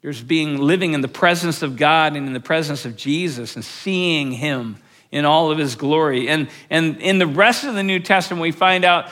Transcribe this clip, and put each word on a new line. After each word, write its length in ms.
There's 200
being, 360
living 340
in 80
the 80
presence 540
of 140
God 380
and 140
in 40
the 60
presence 460
of 100
Jesus 640
and 80
seeing 640
him 460
in 140
all 260
of 80
his 160
glory. 540
And, 220
and 300
in 180
the 80
rest 380
of 100
the 80
New 160
Testament, 420
we 120
find 320
out 280